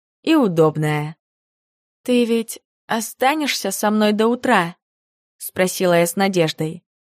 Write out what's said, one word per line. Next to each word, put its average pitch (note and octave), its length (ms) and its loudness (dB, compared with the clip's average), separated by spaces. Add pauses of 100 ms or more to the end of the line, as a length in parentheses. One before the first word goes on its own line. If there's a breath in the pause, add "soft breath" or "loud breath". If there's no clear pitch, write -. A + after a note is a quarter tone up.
(240)
и D#4+ 120 2
удобная. D#3 800 0 (880)
«Ты B3 220 2
ведь A3+ 340 -4 (260)
останешься B3 840 -2
со G#3 200 -2
мной G#3+ 200 2
до G#3+ 160 2
утра?» A#3 480 0 (600)
спросила - 560 -2
я E3+ 120 4
с - 120 -6
надеждой. E3+ 640 -2 (200)